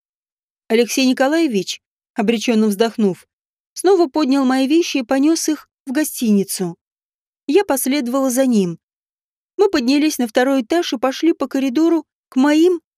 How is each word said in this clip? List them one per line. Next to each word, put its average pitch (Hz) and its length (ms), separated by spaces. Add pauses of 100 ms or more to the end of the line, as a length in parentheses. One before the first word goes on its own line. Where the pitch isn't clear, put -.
(680)
Алексей 233 360
Николаевич, 262 760 (320)
обречённо 220 540
вздохнув, 208 600 (460)
снова 349 340
поднял 277 380
мои 262 220
вещи 320 300
и 262 60
понёс 294 460
их 302 180 (180)
в 269 60
гостиницу. 202 840 (680)
Я 370 200
последовала 269 640
за 254 160
ним. 196 340 (800)
Мы 403 120
поднялись 285 480
на 240 100
второй 262 340
этаж 330 320
и 269 40
пошли 269 360
по 277 140
коридору 302 580 (240)
к - 80
моим 311 440 (160)